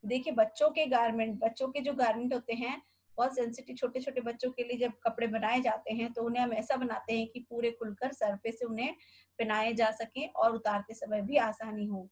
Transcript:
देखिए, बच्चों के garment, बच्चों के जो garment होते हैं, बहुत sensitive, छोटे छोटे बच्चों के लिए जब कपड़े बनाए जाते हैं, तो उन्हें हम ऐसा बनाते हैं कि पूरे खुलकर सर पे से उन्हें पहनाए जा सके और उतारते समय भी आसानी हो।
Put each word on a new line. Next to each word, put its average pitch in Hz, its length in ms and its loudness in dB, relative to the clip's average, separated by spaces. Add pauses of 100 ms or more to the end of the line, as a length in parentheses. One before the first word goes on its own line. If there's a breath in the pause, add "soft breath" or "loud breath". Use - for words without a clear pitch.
देखिए, 254 280 -2
बच्चों 233 380 4
के 311 160 2
garment, 226 540 2
बच्चों 226 280 0
के 277 120 -4
जो 277 120 -2
garment 240 420 2
होते 240 180 -4
हैं, 240 300 -4 (340 soft breath)
बहुत 262 200 2
sensitive, 247 400 -4
छोटे 254 240 -2
छोटे 254 200 -4
बच्चों 240 300 -4
के 247 140 -4
लिए 240 140 -4
जब 233 140 2 (120)
कपड़े 226 220 0
बनाए 220 340 2
जाते 220 340 0
हैं, 233 180 -2
तो 233 100 -4
उन्हें 233 200 0
हम 240 100 0
ऐसा 220 240 0
बनाते 233 420 -2
हैं 226 100 -2
कि 233 120 -12
पूरे 233 300 -2
खुलकर 233 420 -4
सर 202 240 0
पे 226 160 -6
से 233 120 -6
उन्हें 233 300 -4 (440 loud breath)
पहनाए 220 340 0
जा 226 180 4
सके 226 360 -6
और 226 280 4
उतारते 208 400 -2
समय 214 280 -2
भी 262 140 2
आसानी 214 500 0
हो। 190 260 -6